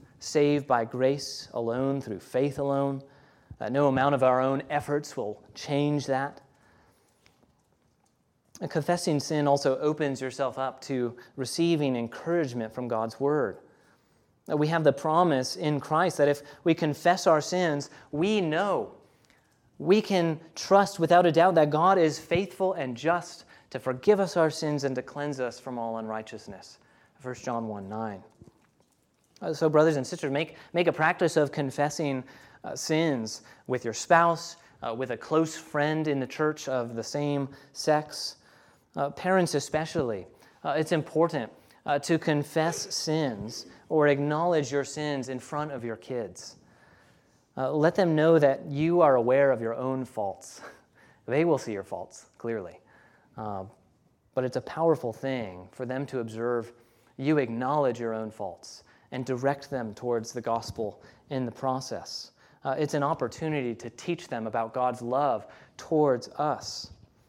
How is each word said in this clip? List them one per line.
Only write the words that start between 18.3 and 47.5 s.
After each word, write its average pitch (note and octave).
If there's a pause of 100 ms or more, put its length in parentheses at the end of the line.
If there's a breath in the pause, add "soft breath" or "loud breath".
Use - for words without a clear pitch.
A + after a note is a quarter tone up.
know, D#3+ (840 soft breath)
we F3+
can E3+ (160)
trust -
without F3
a E3+
doubt E3+
that D3+
God F3
is D#3
faithful F#3
and C3
just E3 (240 soft breath)
to B2
forgive C3
us F3+
our D#3+
sins D3
and C3
to B2+
cleanse C#3+
us A#2+
from B2+
all A2+
unrighteousness. A2 (420 soft breath)
First B2+
John A#2
one G2+
nine. G#2+ (1160)
Uh, E3
so D#3
brothers D#3
and B2+
sisters, E3
make, D3 (180 loud breath)
make E3+
a D3+
practice E3
of C#3+
confessing, C#3+ (420 loud breath)
uh, -
sins D3+ (280 loud breath)
with B2
your A2+
spouse, E3+ (260 soft breath)
uh, A#2
with B2
a A#2+
close D#3+
friend D3+
in C#3
the B2+
church D3+
of A#2+
the A2+
same C#3+ (240 loud breath)
sex. - (580 soft breath)
Uh, C#3+
parents F3+
especially, C#3 (380 soft breath)
uh, D3
it's D#3
important, D#3 (360 soft breath)
uh, C#3+
to D#3+
confess D#3
sins B2 (240 loud breath)
or D3+
acknowledge D3
your C#3
sins C#3+
in C3
front D3+
of B2
your A#2
kids. A2+ (1000 soft breath)